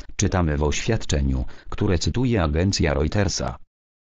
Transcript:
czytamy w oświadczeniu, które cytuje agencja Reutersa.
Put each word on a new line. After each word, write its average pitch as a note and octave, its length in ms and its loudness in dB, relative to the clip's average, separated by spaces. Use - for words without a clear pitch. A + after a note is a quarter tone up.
czytamy E2+ 420 0
w C#2+ 60 0
oświadczeniu, C#2+ 840 0
które G2 300 2
cytuje F#2 440 0
agencja D#2+ 500 2
Reutersa. C#2+ 640 -2